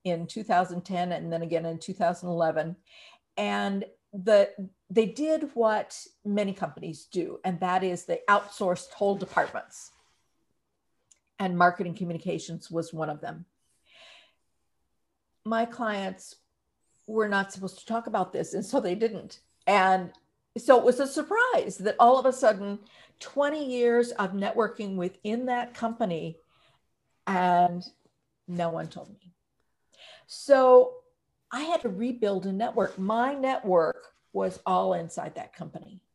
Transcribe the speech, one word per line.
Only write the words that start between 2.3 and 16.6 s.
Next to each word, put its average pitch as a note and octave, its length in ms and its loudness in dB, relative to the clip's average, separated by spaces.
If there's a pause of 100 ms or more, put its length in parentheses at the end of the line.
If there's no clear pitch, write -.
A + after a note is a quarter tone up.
And G3+ 480 -2 (280)
the, G3+ 380 4 (400)
they G#3+ 160 4
did D4+ 480 -2
what A3 520 -2 (180)
many G3+ 280 -2
companies E3 520 -10
do, - 400 -6
and F3 160 -2
that F#3 240 0
is F3+ 200 -4
they E3+ 240 -4
outsourced G3+ 640 0
whole G3+ 240 0
departments. - 760 -4 (1500)
And F3+ 200 -2
marketing F3 360 2
communications E3+ 760 -8
was E3 220 -6
one D#3 180 -6
of D3+ 100 -10
them. E3 240 -12 (2000)
My A3+ 200 0
clients G3+ 720 -8 (680)